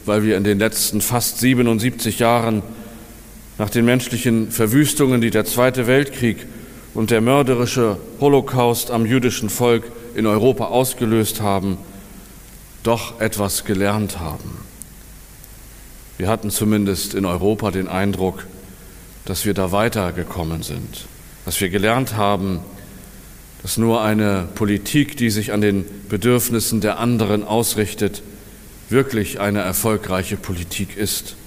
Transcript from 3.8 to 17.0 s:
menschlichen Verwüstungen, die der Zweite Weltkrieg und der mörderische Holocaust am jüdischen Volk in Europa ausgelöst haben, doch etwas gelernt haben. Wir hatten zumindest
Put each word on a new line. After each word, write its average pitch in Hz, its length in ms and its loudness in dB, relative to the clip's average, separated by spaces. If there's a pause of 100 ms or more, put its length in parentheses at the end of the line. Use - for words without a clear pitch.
menschlichen 117 680 2
Verwüstungen, 127 720 4
die 117 80 2
der 104 160 2
Zweite 123 420 2
Weltkrieg 127 580 2 (480)
und 110 180 0
der 113 100 4
mörderische 120 760 2 (220)
Holocaust 127 720 2
am 113 140 2
jüdischen 117 440 0
Volk 117 360 2 (300)
in 107 100 0
Europa 110 400 4
ausgelöst 113 720 0
haben, 98 380 0 (1040)
doch - 380 -2
etwas 104 420 -2
gelernt 101 560 -2
haben. - 380 -10 (1600)
Wir 92 100 -4
hatten 107 220 -2
zumindest 104 640 0